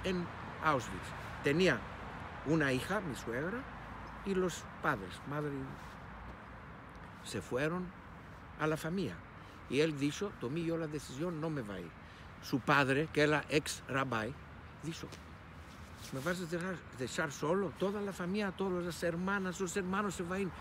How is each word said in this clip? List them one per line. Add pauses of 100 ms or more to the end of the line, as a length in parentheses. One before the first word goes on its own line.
en (380)
Auschwitz". (340)
Tenía (720)
una
hija,
mi
suegra, (640)
y
los (180)
padres, (160)
madre
y
se
fueron (760)
a
la
familia. (540)
Y
él
dijo, (100)
"Tomé
yo
la
decisión,
no
me
va
a
ir". (500)
Su
padre,
que
era
ex
rabbi, (500)
dijo, (1080)
"¿Me
vas
a
dejar, (220)
dejar
solo?
Toda
la
familia,
todas
las
hermanas,
los
hermanos
se
van.